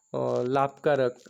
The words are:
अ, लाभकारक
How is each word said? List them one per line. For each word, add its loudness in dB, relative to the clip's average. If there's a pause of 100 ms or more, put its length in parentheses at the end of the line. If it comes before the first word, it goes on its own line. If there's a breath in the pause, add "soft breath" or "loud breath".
(140)
अ, -2
लाभकारक 0 (180)